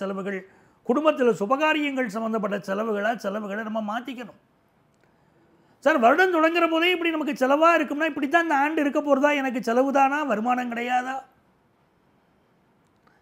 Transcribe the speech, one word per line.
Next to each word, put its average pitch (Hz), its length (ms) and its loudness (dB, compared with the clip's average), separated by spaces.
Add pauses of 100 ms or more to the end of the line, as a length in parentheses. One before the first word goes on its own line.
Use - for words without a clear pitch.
செலவுகள், 196 360 -6 (480)
குடும்பத்துல 285 540 2
சுபகாரியங்கள் 269 760 0
சம்பந்தப்பட்ட 220 420 -4 (100)
செலவுகளா, 208 440 -2 (120)
செலவுகளை 208 400 -8
நம்ம 220 260 -6
மாத்திக்கணும். 240 500 -12 (1400)
சார், 311 180 4
வருடம் 339 320 6
தொடங்குற 330 360 2
போதே 330 220 2
இப்படி 339 220 -2
நமக்கு 294 260 -4
செலவா 285 360 4
இருக்கும்னா, 302 340 -2
இப்படித்தான் 302 360 0
இந்த 311 160 0
ஆண்டு 311 220 -2
இருக்க 285 160 -2
போறதா, 294 300 2 (100)
எனக்கு 262 280 -4
செலவு 254 280 2
தானா, 277 220 4 (120)
வருமானம் 240 420 -2
கிடையாதா 247 420 -4 (2000)